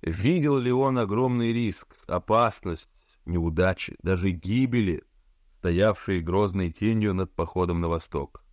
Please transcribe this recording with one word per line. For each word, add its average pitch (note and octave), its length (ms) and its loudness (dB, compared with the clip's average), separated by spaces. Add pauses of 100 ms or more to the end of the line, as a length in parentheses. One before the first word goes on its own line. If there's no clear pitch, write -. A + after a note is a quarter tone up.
Видел C#3+ 580 2
ли B2 120 0
он C3 280 2
огромный A#2 540 0
риск, A#2 440 -4 (100)
опасность, G2+ 800 0 (360)
неудачи, E2+ 760 -2
даже F#2 280 0
гибели, G#2 720 0 (560)
стоявшие F#2 640 0
грозной F#2 500 0
тенью G#2+ 420 0
над F#2 220 -2
походом F2 460 -2
на E2+ 80 -2
восток? D#2+ 640 -6